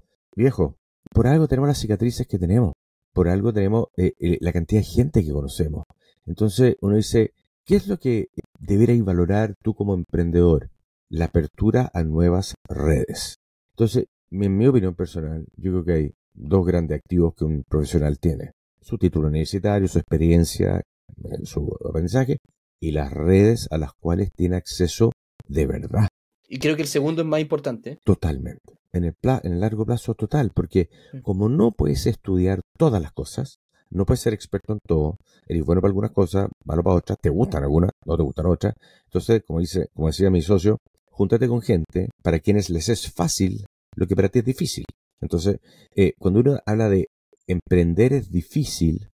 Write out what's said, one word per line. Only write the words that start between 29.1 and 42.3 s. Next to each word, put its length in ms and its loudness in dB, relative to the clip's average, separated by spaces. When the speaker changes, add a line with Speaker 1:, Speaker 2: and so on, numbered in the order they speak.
Speaker 1:
pla-, 300 -2
en 80 -4
el 80 -2
largo 260 -2
plazo, 280 -4
total, 400 -2
porque 340 0
Speaker 2:
Mm. 80 -14
Speaker 1:
como 280 0
no 240 2
puedes 340 -2
estudiar 540 0
todas 240 2
las 120 -10
cosas, 440 -10
no 140 -2
puedes 160 2
ser 140 0
experto 380 -8
en 140 -6
todo, 300 0
eres 180 -2
bueno 160 2
para 100 2
algunas 200 -2
cosas, 380 0
malo 180 -2
para 140 2
otras, 260 -2
te 80 0
gustan 320 -2
algunas, 280 2
no 120 -2
te 80 0
gustan 220 -4
otras. 280 0
Entonces, 420 0
como 140 -4
dice, 340 -2
como 140 -2
decía 220 2
mi 120 4
socio, 360 2
júntate 380 0
con 140 -2
gente 480 -2
para 180 2